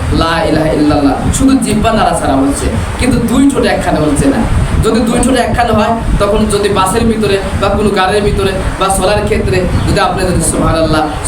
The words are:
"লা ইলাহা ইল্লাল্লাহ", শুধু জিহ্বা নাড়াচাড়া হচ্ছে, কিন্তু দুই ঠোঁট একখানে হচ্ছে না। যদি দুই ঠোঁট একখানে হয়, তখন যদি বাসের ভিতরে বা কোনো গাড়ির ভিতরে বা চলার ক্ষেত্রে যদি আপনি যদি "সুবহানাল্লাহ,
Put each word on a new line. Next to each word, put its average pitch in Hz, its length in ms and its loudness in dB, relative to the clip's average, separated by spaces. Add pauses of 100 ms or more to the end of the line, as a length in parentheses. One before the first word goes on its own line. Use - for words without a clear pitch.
(180)
"লা 160 260 0
ইলাহা 156 220 0
ইল্লাল্লাহ", 147 480 2 (200)
শুধু 269 240 2
জিহ্বা 214 340 0
নাড়াচাড়া - 420 0
হচ্ছে, - 320 0 (340)
কিন্তু 240 180 2
দুই 269 320 0
ঠোঁট - 140 -2
একখানে - 360 0
হচ্ছে 143 280 0
না। 135 80 2 (480)
যদি 226 160 2
দুই 247 240 0
ঠোঁট 262 140 0
একখানে 226 340 0
হয়, 220 280 0 (200)
তখন 208 320 2
যদি 202 160 0
বাসের 196 360 0
ভিতরে 214 340 0 (220)
বা 196 80 0
কোনো 208 220 0
গাড়ির 202 320 0
ভিতরে 196 300 0 (280)
বা 190 80 0
চলার 196 360 0
ক্ষেত্রে 208 320 0 (340)
যদি - 100 2
আপনি 185 220 0
যদি 175 200 0
"সুবহানাল্লাহ, 160 640 0 (200)